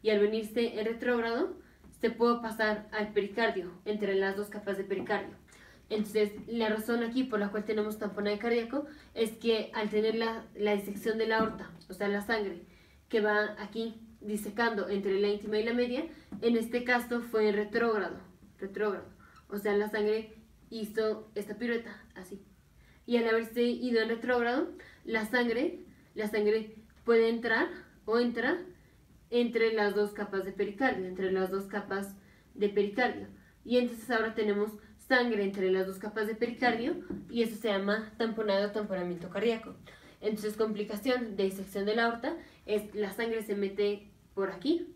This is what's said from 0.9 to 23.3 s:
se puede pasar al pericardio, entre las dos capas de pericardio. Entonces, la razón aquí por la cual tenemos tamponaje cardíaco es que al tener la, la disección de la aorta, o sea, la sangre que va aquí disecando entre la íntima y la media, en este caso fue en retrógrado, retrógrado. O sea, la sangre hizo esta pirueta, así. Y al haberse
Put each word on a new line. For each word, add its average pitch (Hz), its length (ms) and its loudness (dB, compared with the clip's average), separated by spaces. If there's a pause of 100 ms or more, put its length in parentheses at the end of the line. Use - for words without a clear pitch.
se 220 100 4
puede 233 300 4
pasar 214 500 0
al 208 220 -2
pericardio, 196 580 0 (140)
entre 208 300 0
las 196 220 2
dos 202 120 -4
capas 202 300 -4
de 190 60 -4
pericardio. - 500 -4 (560)
Entonces, 214 420 2 (140)
la 226 240 0
razón 233 320 0
aquí 240 220 0
por 214 140 -2
la 202 120 0
cual 208 140 -4
tenemos 214 340 -2
tamponaje 208 400 -2
cardíaco 233 480 0 (280)
es 220 180 0
que 226 420 0
al 214 160 0
tener 214 240 2
la, 226 400 -2
la 208 200 2
disección 202 440 -2
de 226 80 2
la 226 120 2
aorta, - 320 0 (200)
o - 20 -10
sea, 202 160 -2
la 202 140 0
sangre 208 400 -2 (460)
que 226 120 4
va 208 380 2
aquí 220 420 -6 (200)
disecando 208 680 0
entre 196 320 2
la 208 80 4
íntima 208 300 0
y 220 60 0
la 233 100 0
media, 247 300 0 (360)
en 233 160 4
este 233 280 0
caso 240 360 0
fue 220 280 2
en 202 60 4
retrógrado, 214 640 0 (380)
retrógrado. 196 480 -4 (420)
O 202 100 -6
sea, 202 180 2
la 208 120 2
sangre 214 480 0 (340)
hizo 220 640 -2
esta 208 220 -6
pirueta, 233 480 -4 (100)
así. 185 300 -14 (640)
Y 240 100 2
al 226 120 4
haberse 226 340 0